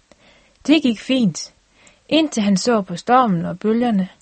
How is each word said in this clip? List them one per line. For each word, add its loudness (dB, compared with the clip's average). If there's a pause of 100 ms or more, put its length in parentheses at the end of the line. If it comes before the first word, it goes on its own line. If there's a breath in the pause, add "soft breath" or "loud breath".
(680 soft breath)
Det 4
gik 0
fint, -2 (560 soft breath)
indtil 0
han 2
så 0
på -8
stormen 2
og -8
bølgerne, 0 (120)